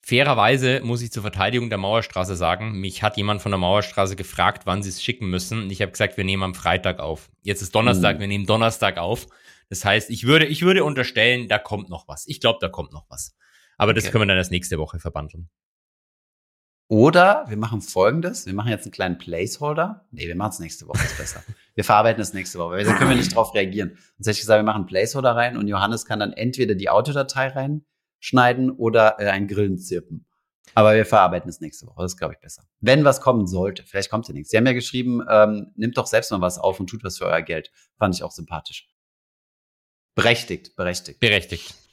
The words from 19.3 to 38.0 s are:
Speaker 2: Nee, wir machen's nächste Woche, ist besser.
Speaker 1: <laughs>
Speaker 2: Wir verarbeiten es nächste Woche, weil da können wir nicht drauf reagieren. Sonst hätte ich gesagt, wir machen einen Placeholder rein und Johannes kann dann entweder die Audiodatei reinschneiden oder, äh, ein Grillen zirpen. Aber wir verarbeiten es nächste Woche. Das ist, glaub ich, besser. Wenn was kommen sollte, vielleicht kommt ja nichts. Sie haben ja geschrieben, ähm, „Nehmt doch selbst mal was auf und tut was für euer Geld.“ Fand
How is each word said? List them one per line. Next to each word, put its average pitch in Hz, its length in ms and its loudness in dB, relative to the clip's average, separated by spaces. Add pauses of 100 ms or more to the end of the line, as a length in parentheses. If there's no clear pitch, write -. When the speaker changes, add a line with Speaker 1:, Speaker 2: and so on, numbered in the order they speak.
Speaker 2:
Nee, - 160 -10
wir 85 80 -8
machen's 101 240 -4
nächste - 280 -14
Woche, - 160 -2
ist - 140 -6
besser. - 300 -12
Speaker 1:
<laughs> 107 60 -14 (220)
Speaker 2:
Wir 107 80 -2
verarbeiten 110 380 4
es 92 120 -6
nächste 92 260 -10
Woche, 85 140 -6
weil 101 120 -2
da 107 80 4
können 135 160 2
wir 127 80 4
nicht - 160 -2
drauf 113 220 2
reagieren. 95 420 -4 (220)
Sonst 101 80 -6
hätte 107 40 0
ich 104 100 -2
gesagt, 107 180 6
wir 107 40 0
machen 107 180 0
einen 90 40 -6
Placeholder 117 500 0
rein 120 220 0
und 104 100 -4
Johannes 104 380 -2
kann 107 140 -4
dann 101 120 -2
entweder 117 440 -2
die 95 120 -4
Audiodatei 135 600 0
reinschneiden 131 1200 0
oder, 113 500 4
äh, 101 100 0
ein 98 180 0
Grillen 98 320 -2
zirpen. 85 480 -10 (480)
Aber 107 180 8
wir 110 100 6
verarbeiten 90 460 4
es - 120 -16
nächste - 260 -16
Woche. - 160 -10
Das 90 80 -4
ist, - 80 -12
glaub 78 120 -4
ich, - 60 -18
besser. - 240 -20 (180)
Wenn 135 260 6
was 135 160 4
kommen 117 260 2
sollte, 92 400 -2
vielleicht 98 240 -6
kommt 113 160 -6
ja - 80 -14
nichts. 147 160 -12
Sie 110 60 4
haben 120 100 4
ja 127 60 2
geschrieben, 123 540 -4
ähm, 107 480 4
„Nehmt 113 220 -2
doch 120 80 -2
selbst 110 240 0
mal 98 120 -2
was 90 180 -2
auf 92 200 -2
und 95 120 -4
tut 107 120 -12
was 90 140 -10
für 90 80 -6
euer 85 160 0
Geld.“ 80 300 -8 (260)
Fand 98 160 2